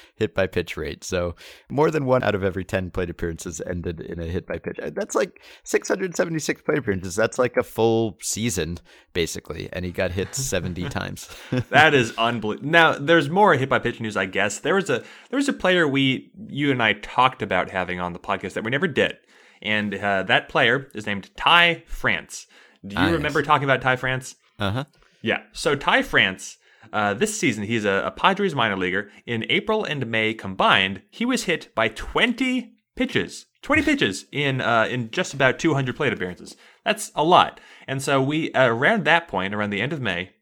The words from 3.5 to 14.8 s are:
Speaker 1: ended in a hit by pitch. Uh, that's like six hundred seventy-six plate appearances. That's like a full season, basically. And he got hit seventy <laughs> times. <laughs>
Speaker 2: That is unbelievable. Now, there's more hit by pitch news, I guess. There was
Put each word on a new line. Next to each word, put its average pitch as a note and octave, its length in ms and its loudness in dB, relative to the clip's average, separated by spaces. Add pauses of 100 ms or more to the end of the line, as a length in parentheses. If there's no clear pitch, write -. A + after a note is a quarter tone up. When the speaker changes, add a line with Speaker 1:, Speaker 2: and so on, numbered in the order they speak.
Speaker 1:
ended F2 340 -6
in E2+ 200 -10
a E2+ 60 -6
hit E2+ 200 -6
by E2+ 120 -8
pitch. - 220 -10
Uh, D#2 140 -8
that's G#3 220 -6
like - 260 -4 (220)
six - 240 -2
hundred F#3+ 280 -4
seventy-six E3 460 -2
plate D3+ 160 0
appearances. F#2+ 380 -2
That's A2 240 0
like B2 160 2
a A#2+ 80 2
full A2+ 580 2
season, F#2 560 -2 (340)
basically. - 600 -4
And F2+ 120 -8
he F2+ 60 -6
got F2 220 -2
hit F#2 240 -4
seventy F2+ 520 -4
<laughs> - 0 -
times. F#2+ 400 -8 (220)
<laughs> B2 200 -2
Speaker 2:
That D3 220 6
is A#2+ 240 2
unbelievable. A2+ 540 -2
Now, E3 220 6
there's C#3+ 360 2
more F#3 260 6
hit C3 140 0
by A#2+ 120 2
pitch A#2+ 200 -4
news, G#2+ 160 -4
I F#2+ 100 0
guess. G2 340 -2
There E3 160 2
was F#3+ 120 0